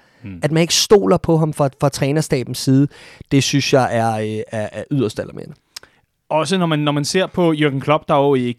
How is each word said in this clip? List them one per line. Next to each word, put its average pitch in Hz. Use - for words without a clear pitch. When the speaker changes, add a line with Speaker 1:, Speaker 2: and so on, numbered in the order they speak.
Speaker 1:
Hmm. 95
Speaker 2:
at 147
man 160
ikke 170
stoler 190
på 165
ham 156
fra, 143
fra 147
trænerstabens 139
side, 135
det 139
synes -
jeg 127
er, 113
øh, 110
er, 107
er 104
yderst 120
alarmerende. -
Speaker 1:
Også 156
når 175
man, 156
når 147
man 147
ser 190
på 170
Jürgen 147
Klopp, 147
der 165
jo, 143
øh, 123